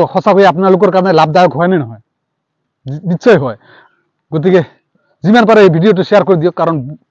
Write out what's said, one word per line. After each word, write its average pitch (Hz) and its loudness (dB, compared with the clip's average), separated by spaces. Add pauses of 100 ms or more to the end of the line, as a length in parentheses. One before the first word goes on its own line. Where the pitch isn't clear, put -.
সঁচাকৈয়ে 190 0
আপোনালোকৰ 185 0
কাৰণে 185 0
লাভদায়ক 160 2
হয় 170 -2
নে 190 0
নহয়? 113 -10 (840)
নি-, 139 -12
নিশ্চয় 180 0
হয়। 123 -6 (760)
গতিকে 175 0 (640)
যিমান 220 2
পাৰে 220 2
এই 190 6
ভিডিঅ'টো 180 0
শ্বেয়াৰ 208 0
কৰি 185 0
দিয়ক, 160 -4
কাৰণ 165 -4 (340)